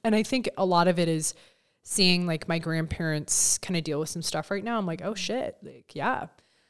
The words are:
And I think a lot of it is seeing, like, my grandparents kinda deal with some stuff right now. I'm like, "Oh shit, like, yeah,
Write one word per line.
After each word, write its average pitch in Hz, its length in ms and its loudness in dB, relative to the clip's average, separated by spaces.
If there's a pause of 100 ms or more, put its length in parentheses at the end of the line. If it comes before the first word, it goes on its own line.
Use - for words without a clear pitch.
And 220 140 4
I 220 60 4
think 254 340 -2
a 190 80 0
lot 175 240 6
of 175 100 4
it 170 80 2
is 160 280 0 (480)
seeing, 180 440 4
like, 160 220 -2
my 165 100 0
grandparents 160 1000 0
kinda 170 240 -2
deal 147 180 -2
with 151 80 -4
some 165 140 -8
stuff - 280 -4
right 196 140 -4
now. 233 140 -2
I'm 196 80 -2
like, 165 180 -4
"Oh 214 100 -4
shit, - 480 -4
like, - 320 -18
yeah, 180 320 -2 (420)